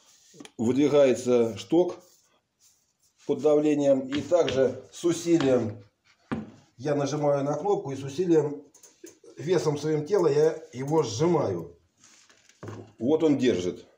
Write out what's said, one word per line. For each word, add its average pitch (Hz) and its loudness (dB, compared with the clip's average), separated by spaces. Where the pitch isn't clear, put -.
выдвигается 123 2
шток 170 0
под 131 -2
давлением. 147 2
И 143 -6
также 135 0
с - -8
усилием 135 0
я 143 -4
нажимаю 143 0
на 147 -2
кнопку 175 -2
и 135 -8
с 135 -10
усилием, 151 0
весом 147 -2
своим 151 -2
тела 185 2
я 151 2
его 143 0
сжимаю. 117 -2
Вот 156 0
он 147 4
держит. 92 0